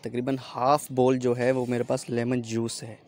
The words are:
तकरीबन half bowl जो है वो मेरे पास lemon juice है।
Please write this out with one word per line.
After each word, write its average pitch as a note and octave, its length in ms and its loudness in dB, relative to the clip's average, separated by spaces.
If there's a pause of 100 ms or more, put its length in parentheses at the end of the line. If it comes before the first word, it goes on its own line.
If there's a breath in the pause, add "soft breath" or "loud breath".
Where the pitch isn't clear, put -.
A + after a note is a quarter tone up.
तकरीबन B2 360 -4
half C3+ 520 0
bowl B2+ 260 4
जो B2 160 2
है B2 180 2
वो B2+ 140 0
मेरे A#2+ 180 0
पास C3 260 -2
lemon A#2+ 340 0
juice A2+ 380 -4
है। A2+ 260 -14